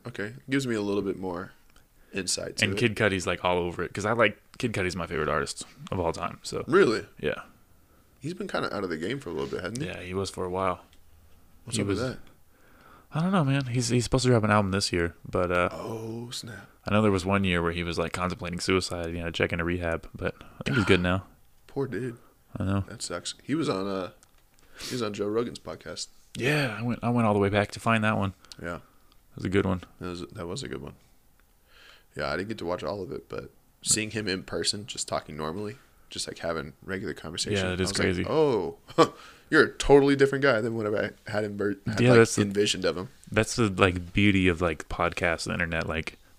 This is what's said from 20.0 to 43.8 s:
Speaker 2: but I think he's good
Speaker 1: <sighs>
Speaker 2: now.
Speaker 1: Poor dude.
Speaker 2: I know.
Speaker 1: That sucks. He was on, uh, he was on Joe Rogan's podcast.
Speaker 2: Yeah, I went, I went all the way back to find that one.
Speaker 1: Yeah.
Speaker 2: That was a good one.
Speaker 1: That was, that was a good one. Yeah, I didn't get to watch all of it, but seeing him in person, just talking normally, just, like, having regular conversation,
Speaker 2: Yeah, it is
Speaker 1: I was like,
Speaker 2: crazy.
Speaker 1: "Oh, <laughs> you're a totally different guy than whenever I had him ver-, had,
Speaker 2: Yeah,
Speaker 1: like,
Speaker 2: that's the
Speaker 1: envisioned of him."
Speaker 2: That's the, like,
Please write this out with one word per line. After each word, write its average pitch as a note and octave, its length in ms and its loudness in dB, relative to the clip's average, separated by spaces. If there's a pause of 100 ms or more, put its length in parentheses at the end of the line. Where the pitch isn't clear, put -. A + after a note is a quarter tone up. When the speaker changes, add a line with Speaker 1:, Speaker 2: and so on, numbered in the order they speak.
Speaker 2:
but - 260 -4
I - 240 -16
think - 120 -2
he's G2+ 100 4
good F#2 140 6
Speaker 1:
<sighs> - 20 0
Speaker 2:
now. F#2 220 0 (420)
Speaker 1:
Poor C#3 200 -6
dude. A#2 300 -6 (420)
Speaker 2:
I G2 60 -4
know. G2 240 0
Speaker 1:
That - 140 -14
sucks. - 400 -8
He B2+ 120 -4
was D#3+ 140 0
on, F#2+ 180 -2
uh, F#2+ 240 -4 (760)
he - 60 -8
was B2 80 -4
on G#2+ 120 -4
Joe G#2 140 -4
Rogan's A2 300 -2
podcast. - 500 -12 (280)
Speaker 2:
Yeah, B2+ 420 -2
I A2 40 -8
went, A#2+ 200 -4
I A#2 80 0
went A#2+ 160 2
all G#2 80 4
the G2+ 60 4
way G2 80 4
back G#2 240 2
to - 80 -12
find A2+ 240 2
that G#2+ 140 0
one. F#2+ 160 -2 (260)
Speaker 1:
Yeah. E2+ 180 -8
Speaker 2:
That - 580 -20
was - 80 -8
a - 40 -2
good F#2+ 180 2
one. F#2 160 -2 (180)
Speaker 1:
That F2+ 80 -8
was, F2 180 -10
that - 200 -12
was G2+ 160 -8
a - 60 -10
good C2 140 -10
one. C#2+ 120 -14 (1200)
Yeah, C#2 140 -4
I D2+ 60 -2
didn't G2 120 -6
get A2 100 -8
to F#2 60 -10
watch F2 180 -4
all F#2+ 200 -6
of D#2+ 100 -10
it, - 160 -12
but - 220 -10 (320)
seeing G#2+ 280 -2
him G#2+ 180 -4
in F#2 140 -2
person, G#2 440 -4
just - 220 -8
talking D2+ 280 -6
normally, G2 400 -6 (340)
just, - 160 -10
like, - 120 -12
having D#2 340 -6 (100)
regular F#2 320 -6
conversation, F#2+ 520 -4
Speaker 2:
Yeah, F2+ 80 -2
it F2+ 60 0
is F#2 80 0
Speaker 1:
I G2 40 -2
was F#2+ 60 -2
like, F#2 80 2
Speaker 2:
crazy. F#2 220 0
Speaker 1:
"Oh, B2 480 2 (200)
<laughs> - 160 6 (380)
you're D3 140 8
a G#2+ 80 2
totally C#3 440 8
different C3+ 260 4
guy B2 180 4
than A2+ 140 -2
whenever G#2+ 380 0 (140)
I - 40 -12
had G#2+ 140 0
him G#2 120 -6
ver-, G2+ 200 0 (100)
had, A2+ 140 -2
Speaker 2:
Yeah, B2 100 6
Speaker 1:
like, A#2+ 80 10
Speaker 2:
that's A2+ 180 8
the G#2 60 4
Speaker 1:
envisioned G2+ 420 0
of E2 120 0
him." F#2 120 -8 (220)
Speaker 2:
That's G#2+ 260 2
the, A#2 120 4
like, F2+ 440 2